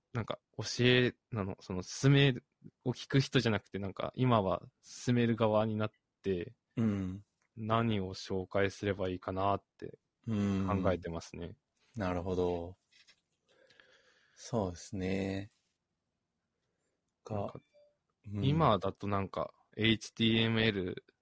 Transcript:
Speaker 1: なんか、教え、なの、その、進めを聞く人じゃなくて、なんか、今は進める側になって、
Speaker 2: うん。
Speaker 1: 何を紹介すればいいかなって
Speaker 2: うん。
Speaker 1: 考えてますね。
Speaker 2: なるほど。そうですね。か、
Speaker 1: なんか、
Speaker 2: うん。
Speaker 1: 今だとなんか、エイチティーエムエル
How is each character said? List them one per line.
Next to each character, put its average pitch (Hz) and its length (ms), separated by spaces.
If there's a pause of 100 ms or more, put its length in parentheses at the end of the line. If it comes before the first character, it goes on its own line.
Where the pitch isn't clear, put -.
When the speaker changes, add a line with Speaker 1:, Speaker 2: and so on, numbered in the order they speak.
(120)
Speaker 1:
な 117 100
ん - 20
か、 - 140 (180)
教 117 280
え、 123 300 (160)
な 107 140
の、 95 160
そ - 120
の、 90 100
進 - 300
め 139 220 (500)
を 127 60
聞 - 180
く 139 120
人 - 180
じ 117 100
ゃ 110 40
な 104 80
く - 80
て、 95 100
な 98 100
ん 90 60
か、 - 220
今 123 260
は 92 180 (220)
進 - 320
め 120 120
る 113 100
側 110 300
に 110 100
な 107 100
っ - 60 (300)
て、 92 300 (240)
Speaker 2:
う 117 60
ん。 98 400 (340)
Speaker 1:
何 113 440
を 95 140
紹 95 320
介 98 260
す - 140
れ 101 60
ば 95 160
い 92 80
い - 40
か 98 120
な 98 220
っ 95 80 (160)
て - 200 (280)
Speaker 2:
う 113 80
ん。 98 480
Speaker 1:
考 95 100
え 90 60
て 87 120
ま 82 100
す - 160
ね。 85 180 (420)
Speaker 2:
な 92 160
る 87 100
ほ 92 120
ど。 87 420 (1600)
そ 104 340
う - 20
で 82 60
す - 200
ね。 95 540 (1700)
か、 110 100
Speaker 1:
な 101 100
ん - 40
か、 - 120 (720)
Speaker 2:
う 101 60
ん。 101 40
Speaker 1:
今 139 340
だ 95 140
と - 140
な 101 140
ん 95 80
か、 - 240 (240)
エ 110 140
イ 110 80
チ - 160
テ 113 100
ィ 113 100
ー 113 80
エ 113 60
ム 113 120
エ 113 120
ル 95 320 (180)